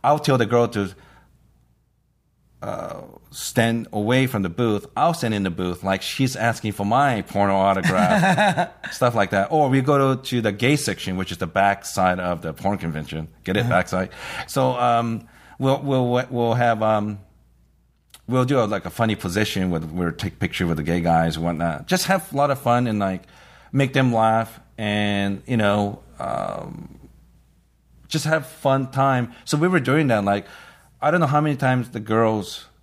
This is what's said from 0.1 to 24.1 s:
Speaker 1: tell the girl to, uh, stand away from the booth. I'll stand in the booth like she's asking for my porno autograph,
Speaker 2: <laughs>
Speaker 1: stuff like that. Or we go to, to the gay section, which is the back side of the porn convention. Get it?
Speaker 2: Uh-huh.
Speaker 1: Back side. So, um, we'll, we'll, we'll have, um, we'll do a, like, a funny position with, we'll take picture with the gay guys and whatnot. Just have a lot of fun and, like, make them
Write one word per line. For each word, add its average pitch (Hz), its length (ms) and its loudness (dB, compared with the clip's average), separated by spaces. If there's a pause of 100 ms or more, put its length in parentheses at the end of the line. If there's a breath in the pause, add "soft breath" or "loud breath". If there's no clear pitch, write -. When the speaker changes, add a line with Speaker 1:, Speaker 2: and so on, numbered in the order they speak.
Speaker 1:
tell 135 180 2
the 113 80 2
girl 120 220 4
to, 101 260 -4 (1700 soft breath)
uh, - 400 -10 (300)
stand 117 600 0
away 120 340 2
from 117 160 -2
the 92 60 -2
booth. 104 380 -2 (100)
I'll 160 180 2
stand 113 200 -2
in 101 80 -2
the 95 80 0
booth 90 320 -6
like 95 180 0
she's - 360 -2
asking 113 360 -2
for 101 140 -4
my 120 360 2
porno 101 340 0
autograph, 165 1120 2 (160)
Speaker 2:
<laughs> - 80 -10
Speaker 1:
stuff 123 220 2
like 98 140 2
that. 98 200 2
Or 151 180 4
we 135 120 4
go 135 360 2
to, 131 60 -10
to 123 180 -2
the 107 120 0
gay 123 240 2
section, 95 400 -4
which 92 160 -4
is 82 60 -10
the 90 100 -4
back 98 360 2
side 92 360 0
of 87 220 -4
the 80 120 -6
porn 98 240 -2
convention. 80 500 -6 (160)
Get 95 120 -2
it? 104 40 2
Speaker 2:
Uh-huh. 117 100 0
Speaker 1:
Back 90 180 2
side. 92 220 -4 (360 loud breath)
So, 131 320 0
um, 117 480 0 (320 loud breath)
we'll, 135 240 0
we'll, 127 480 0
we'll 117 240 0
have, 117 280 2
um, 107 360 0 (1120)
we'll 127 160 2
do 131 160 2
a, 113 40 2
like, 101 220 -4
a 87 40 -8
funny 110 260 0
position 95 540 -2
with, 82 200 -2
we'll 85 220 -2
take - 260 -8
picture 92 280 -2
with 82 100 0
the 78 80 -4
gay 85 160 0
guys 82 360 2
and 80 80 -4
whatnot. 85 440 -4
Just 180 180 -2
have - 260 -2
a 139 40 -6
lot 143 160 2
of 131 80 -4
fun 123 260 2
and, 107 140 -2
like, 95 240 -4 (480 loud breath)
make 135 200 0
them 131 220 2